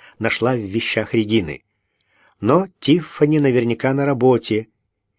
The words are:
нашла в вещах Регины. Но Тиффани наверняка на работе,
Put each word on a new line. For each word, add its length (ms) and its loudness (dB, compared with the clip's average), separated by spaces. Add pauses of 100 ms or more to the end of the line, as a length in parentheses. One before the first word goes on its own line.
(200)
нашла 360 0
в 40 -2
вещах 540 -4
Регины. 500 0 (800)
Но 260 2 (120)
Тиффани 600 0
наверняка 540 0
на 120 -2
работе, 600 0 (520)